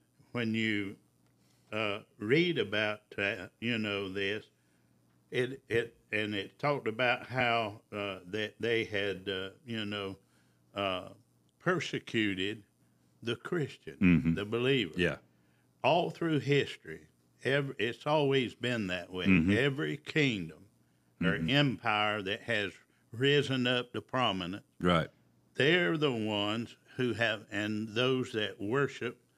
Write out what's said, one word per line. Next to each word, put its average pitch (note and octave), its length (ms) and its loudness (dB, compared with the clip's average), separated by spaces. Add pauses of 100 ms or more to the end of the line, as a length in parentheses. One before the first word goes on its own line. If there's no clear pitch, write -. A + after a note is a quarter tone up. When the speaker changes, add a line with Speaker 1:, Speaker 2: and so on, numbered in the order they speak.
(320)
Speaker 1:
when A#2 240 -2
you, G#2+ 400 -2 (760)
uh, G#2+ 280 -2 (180)
read D3+ 400 2
about, G#2+ 440 0 (160)
uh, G2+ 300 -2 (120)
you A#2 180 -2
know, G2+ 340 -4
this, G2+ 340 -4 (840)
it, B2+ 380 -2
it, A#2 260 -2 (160)
and G#2+ 220 -2
it G2 240 -6
talked C#3 300 0
about A#2+ 400 0
how, A#2 540 0 (100)
uh, G2+ 280 -6 (120)
that G#2+ 280 -4
they A2+ 260 0
had, G2 440 -4
uh, F#2+ 200 -4 (160)
you A2+ 200 -6
know, G2+ 320 -6 (580)
uh, G2 340 -2 (500)
persecuted G#2+ 1040 -2 (580)
the A2+ 140 -2
Christian, - 640 -6
Speaker 2:
Mm-hmm. E2 340 4
Speaker 1:
the G2 100 -4
believer. A#2 500 0
Speaker 2:
Yeah. E2+ 220 2 (640)
Speaker 1:
All D#3+ 260 2
through D#3+ 300 0
history, A#2 600 0 (420)
ev-, C#3 340 0
it's A2+ 300 -2
always C3+ 480 4
been A#2+ 320 0
that F2+ 240 -4
way. F2+ 160 -2
Speaker 2:
Mm-hmm. F#2 300 6
Speaker 1:
Every D3 400 0
kingdom G2+ 640 0 (600)
or F#2+ 120 2
Speaker 2:
Mm-hmm. E2 160 0
Speaker 1:
empire G#2+ 720 2
that G2+ 220 -4
has G#2 280 0 (400)
risen C3+ 560 2
up B2 260 0
to A2 80 -6
prominence, G2 640 -2 (160)
Speaker 2:
Right. F2 300 4 (460)
Speaker 1:
they're E3+ 420 4
the D3 140 2
ones G#2+ 640 -2 (180)
who B2 180 0
have, G#2+ 280 0 (100)
and G#2+ 380 -2
those B2+ 440 0
that G#2 280 -2
worship, B2+ 580 -2 (180)